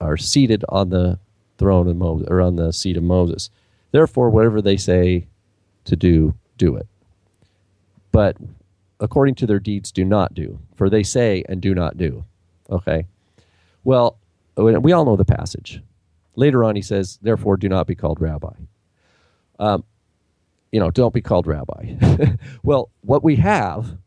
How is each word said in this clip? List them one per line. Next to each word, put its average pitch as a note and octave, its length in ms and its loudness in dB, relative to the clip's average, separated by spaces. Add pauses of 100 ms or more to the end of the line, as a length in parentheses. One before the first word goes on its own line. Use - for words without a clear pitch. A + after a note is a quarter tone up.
are D#2 160 -2
seated A2+ 500 0
on F#2+ 220 -2
the F2+ 280 0 (380)
throne F#2 320 2
of E2+ 80 -2
Mo-, E2+ 320 -4
or F2+ 140 2
on F2+ 140 0
the E2 180 -2
seat F2 240 -4
of E2+ 40 -4
Moses. F2 460 0 (420)
Therefore, C3+ 380 2
whatever A2 320 2
they G2 160 2
say F2+ 520 0 (560)
to - 120 -2
do, D#2+ 380 4 (240)
do D2+ 180 2
it. - 100 -12 (1300)
But G2+ 240 2 (640)
according C3+ 360 0
to C3 100 -4
their G#2 120 2
deeds, G2+ 320 -6
do F#2+ 140 -2
not F#2+ 300 0
do. - 240 -10 (180)
For F#2+ 140 0
they G#2+ 120 2
say G#2+ 460 0
and F#2 140 -8
do G2 120 0
not F2 220 -4
do. D2 300 -6 (420)
Okay? E2+ 380 -4 (800)
Well, B2 340 2 (380)
we A2+ 360 4
all E3 140 4
know A2 100 2
the F#2+ 80 2
passage. - 560 -6 (560)
Later B2+ 260 2
on, A2 140 0
he G2 60 -6
says, G2 400 -4
"Therefore, G#2 340 0
do F#2 140 -2
not F#2 160 0
be F2+ 80 -4
called D#2 260 -4
rabbi." D#2 320 -6 (1080)
Um, G2+ 240 -2 (880)
you A2 60 0
know, E2+ 120 0
don't A#2+ 240 0
be - 80 -2
called F2 240 0
rabbi. - 540 -8
<laughs> - 360 2 (260)
Well, C#3 280 0 (100)
what C#3+ 240 0
we D#3 120 4
have, A#2 600 -2 (100)